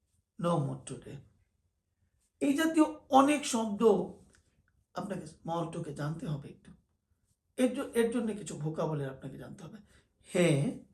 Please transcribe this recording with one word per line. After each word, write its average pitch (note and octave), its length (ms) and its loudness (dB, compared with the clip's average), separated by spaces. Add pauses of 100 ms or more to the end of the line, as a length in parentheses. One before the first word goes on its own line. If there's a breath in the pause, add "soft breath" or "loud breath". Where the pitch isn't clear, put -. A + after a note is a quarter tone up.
(400)
no E3+ 180 2
more C3+ 340 -4
today।" A#2+ 240 -14 (1200)
এই C#4 140 2
জাতীয় D#4+ 320 4 (240)
অনেক C#4 360 6
শব্দ A3+ 380 -2 (1080)
আপনাকে F3+ 340 -8
স্মল E3 440 -6
টকে D3+ 220 -8
জানতে D#3+ 340 -6
হবে C#3+ 220 -6
একটু। - 220 -20 (840)
এর B3+ 180 2
জ-, - 180 -8
এর A3+ 200 2
জন্য G#3+ 200 -2
কিছু D#3+ 240 -10
ভোকাবুলারি D#3 520 -4
আপনাকে - 280 -12
জানতে - 260 -16
হবে। - 140 -16 (460 soft breath)
হ্যাঁ, E3 560 2 (140)